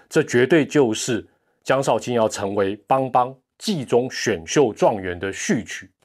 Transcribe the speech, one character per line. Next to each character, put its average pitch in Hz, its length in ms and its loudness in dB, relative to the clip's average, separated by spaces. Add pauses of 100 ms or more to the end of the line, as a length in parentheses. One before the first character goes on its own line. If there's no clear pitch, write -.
这 156 140 2
绝 127 240 4
对 147 180 4
就 131 300 2
是 107 320 -4 (380)
江 135 180 0
少 131 160 2
庆 123 160 -6
要 110 140 2
成 101 260 -6
为 101 220 0 (100)
邦 135 240 0
邦 123 240 0 (240)
季 170 260 -4
中 127 240 2
选 87 380 -4
秀 131 260 2
状 107 300 0
元 90 160 -6
的 98 140 -6
序 - 320 -4
曲 - 260 -14 (140)